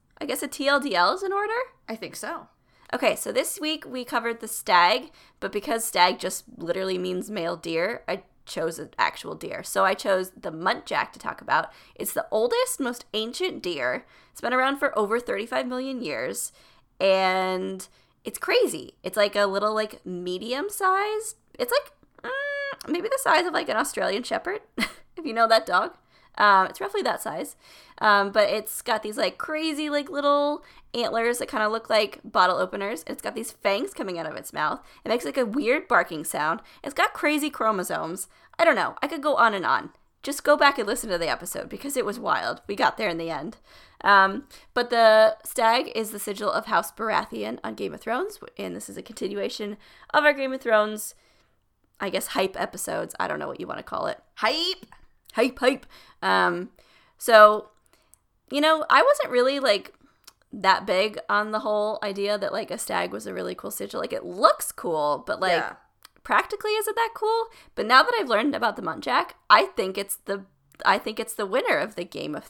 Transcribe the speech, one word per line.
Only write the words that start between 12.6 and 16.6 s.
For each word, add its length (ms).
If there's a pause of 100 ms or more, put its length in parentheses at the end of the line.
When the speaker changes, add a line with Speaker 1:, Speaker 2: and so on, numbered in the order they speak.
Speaker 1:
most 240 (100)
ancient 480
deer. 440 (260)
It's 80
been 140
around 240
for 200
over 220
thirty-five 480
million 340
years, 480 (480)